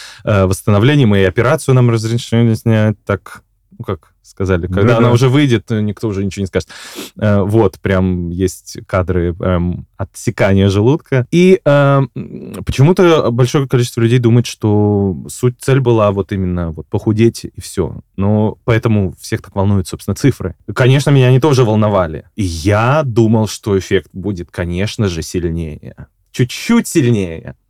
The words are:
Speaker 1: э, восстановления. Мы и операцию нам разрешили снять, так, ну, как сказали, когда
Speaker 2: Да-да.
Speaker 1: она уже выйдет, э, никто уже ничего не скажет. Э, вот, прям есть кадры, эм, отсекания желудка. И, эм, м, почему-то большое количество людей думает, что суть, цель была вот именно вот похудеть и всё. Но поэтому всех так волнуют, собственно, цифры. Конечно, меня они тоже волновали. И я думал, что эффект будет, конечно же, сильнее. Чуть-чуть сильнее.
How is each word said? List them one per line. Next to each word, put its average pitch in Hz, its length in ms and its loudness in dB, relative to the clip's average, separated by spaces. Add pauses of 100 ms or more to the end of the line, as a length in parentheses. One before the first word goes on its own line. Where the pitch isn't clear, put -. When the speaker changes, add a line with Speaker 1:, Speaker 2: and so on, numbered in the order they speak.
(260)
Speaker 1:
э, 98 200 2
восстановления. 110 600 2
Мы 101 140 4
и 95 40 4
операцию 127 500 0
нам 123 160 4
разрешили 113 640 0
снять, 107 500 0
так, - 380 -6 (360)
ну, 113 60 -16
как - 280 -10 (100)
сказали, 92 440 -4
когда 92 160 0
Speaker 2:
Да-да. 120 160 4
Speaker 1:
она 120 120 4
уже 123 180 2
выйдет, 127 420 0
э, 107 100 -2
никто 104 260 -4
уже 98 180 -4
ничего 98 180 -6
не 95 40 -4
скажет. - 220 -6 (500)
Э, 104 220 2
вот, 101 400 2
прям 92 480 -2
есть 90 480 -6 (100)
кадры, 87 540 -2
эм, 87 460 -2 (100)
отсекания 98 720 0
желудка. 123 640 0
И, 180 340 4
эм, 139 500 2
м, - 400 -14 (100)
почему-то 165 680 4
большое 127 360 0
количество 120 340 -2
людей 117 180 4
думает, 120 280 2
что 104 720 0 (120)
суть, - 300 -2
цель 135 220 0
была 110 320 2
вот 98 200 -4
именно 90 380 -4
вот 78 180 -14
похудеть 110 560 0
и - 160 -16
всё. - 400 -8 (160)
Но 104 480 0
поэтому 107 540 0
всех - 220 -8
так - 140 -20
волнуют, 98 320 0
собственно, - 280 -8
цифры. - 400 -2 (200)
Конечно, 131 360 2
меня 131 180 6
они 131 120 4
тоже 135 240 2
волновали. 101 600 0 (120)
И 110 60 -4
я 104 640 0
думал, 110 420 2
что 101 300 -4
эффект 92 360 -2
будет, 92 380 -8
конечно 95 580 -4
же, 82 140 -6
сильнее. 82 720 -8 (360)
Чуть-чуть - 560 -2
сильнее. 104 680 -2 (140)